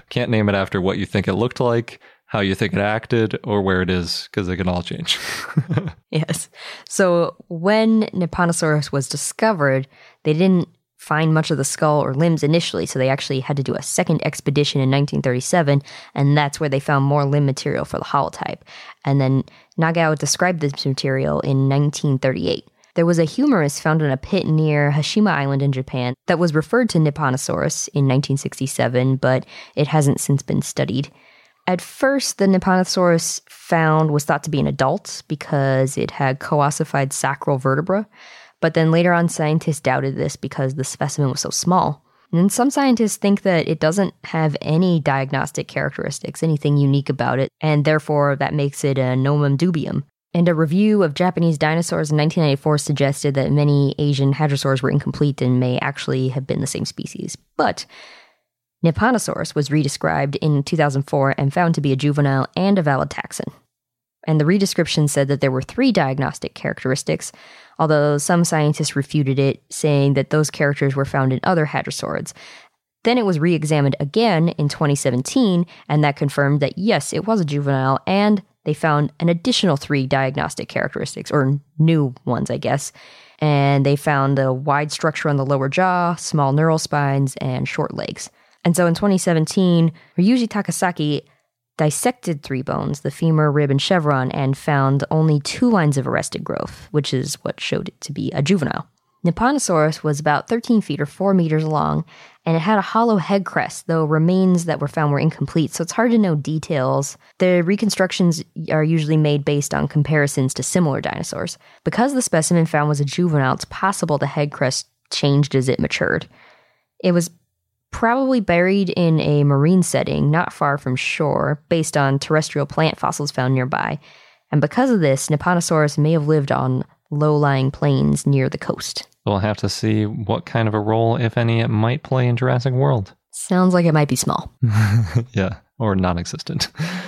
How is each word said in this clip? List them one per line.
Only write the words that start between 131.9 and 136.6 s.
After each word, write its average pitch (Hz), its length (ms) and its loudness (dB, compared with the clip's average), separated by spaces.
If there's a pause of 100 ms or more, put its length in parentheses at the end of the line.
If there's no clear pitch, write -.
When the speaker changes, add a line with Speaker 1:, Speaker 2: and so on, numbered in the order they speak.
Speaker 1:
play 127 260 0
in 120 80 2
Jurassic 127 380 0
World. 127 400 0 (160)
Speaker 2:
Sounds 185 420 0
like 175 140 4
it 156 80 2
might 147 140 4
be 127 80 0
small. - 360 -4 (400)
Speaker 1:
<laughs> 117 400 0
Yeah, 92 220 -2 (240)
or 104 180 2
non-existent. 87 720 -2 (400)